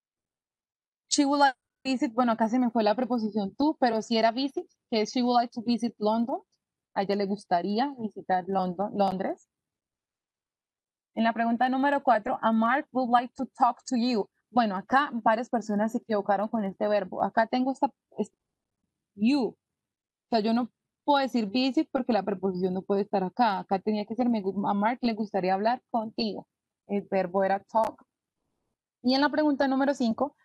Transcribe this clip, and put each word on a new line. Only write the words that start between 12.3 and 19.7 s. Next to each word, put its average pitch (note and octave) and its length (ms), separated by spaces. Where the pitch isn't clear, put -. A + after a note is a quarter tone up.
"A A3+ 120
Mark A#3 400
would B3 180
like B3 240
to C4 100
talk A#3+ 280
to B3+ 120
you". A#3 320
Bueno, G#3+ 240
acá C4 360
varias A3+ 380
personas G#3+ 420
se B3 60
equivocaron G3+ 500
con A3 160
este G3 240
verbo. G3+ 360
Acá A3 240
tengo B3+ 240
esta, B3+ 200
esta - 180
you. A#3 340
O - 60